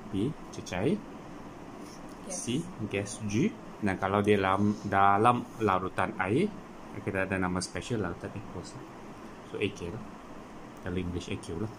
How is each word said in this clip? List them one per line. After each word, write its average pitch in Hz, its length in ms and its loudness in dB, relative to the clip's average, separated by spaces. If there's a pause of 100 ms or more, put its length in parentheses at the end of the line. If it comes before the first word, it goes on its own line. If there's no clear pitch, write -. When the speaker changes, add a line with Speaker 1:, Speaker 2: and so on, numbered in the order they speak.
Speaker 1:
P 107 240 0 (160)
cecair. 101 480 0 (1300)
Speaker 2:
Gas. - 160 -6
Speaker 1:
C 135 240 0 (240)
gas 101 400 -2
G. 123 240 4 (280)
Dan 95 200 2
kalau 101 240 6
dia 104 160 8
dalam, 98 400 6
dalam 101 640 6 (160)
larutan 92 560 2
air, 113 320 4 (560)
kita 95 240 0
ada 98 80 2
nama 90 240 2
special 95 400 -2
larutan 90 320 -4
aqueous. - 400 -10 (800)
So 113 80 -4
A 104 80 4
Q 87 240 -6
lah. 110 100 -6 (800)
Kalau 90 160 -2
English 87 320 -2
A 95 80 -4
Q 85 240 -6
lah. 107 180 -2